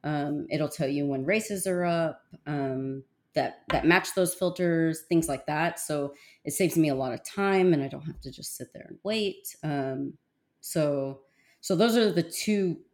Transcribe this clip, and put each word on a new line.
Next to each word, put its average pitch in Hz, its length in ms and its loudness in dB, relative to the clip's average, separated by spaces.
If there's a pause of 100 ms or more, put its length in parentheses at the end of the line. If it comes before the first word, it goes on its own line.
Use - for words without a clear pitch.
Um, 147 440 -2
it'll 151 200 0
tell 151 200 -2
you 143 180 0
when 135 200 -2
races 202 400 0
are 180 180 0
up, 165 380 0 (240)
um, 135 560 -4 (320)
that, - 360 -2
that - 140 0
match 180 300 4
those 185 180 2
filters, 170 720 0
things 165 260 2
like 135 180 -4
that. 160 340 0
So 143 340 -4 (300)
it 147 80 -4
saves 180 240 2
me 156 120 6
a 139 60 2
lot 131 180 -2
of 123 120 -10
time 190 480 4
and 143 100 4
I 139 60 -4
don't 143 180 -10
have 170 140 -10
to 131 100 -12
just - 260 -12
sit - 160 -12
there - 160 -16
and - 140 -16
wait. 208 600 -4
Um, 139 520 -2 (460)
so, 143 600 -2 (380)
so - 140 -2
those 220 220 4
are 214 160 4
the 170 100 2
two 190 560 0 (160)